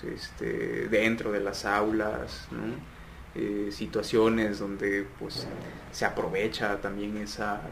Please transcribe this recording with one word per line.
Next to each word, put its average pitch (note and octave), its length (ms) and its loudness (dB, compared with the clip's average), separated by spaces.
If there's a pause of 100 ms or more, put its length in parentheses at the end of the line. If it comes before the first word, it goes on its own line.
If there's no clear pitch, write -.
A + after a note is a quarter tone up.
(140)
este, - 760 -2
dentro A2 420 4
de G#2 80 2
las G2+ 260 -2
aulas, G#2+ 880 2
¿no? A#2 440 -6 (380)
Eh, G#2 380 0
situaciones A2 880 4
donde, G2+ 480 2 (120)
pues, - 280 -6 (440)
se - 140 -2
aprovecha G2+ 760 0
también G2+ 360 -4
esa G#2 440 -4 (100)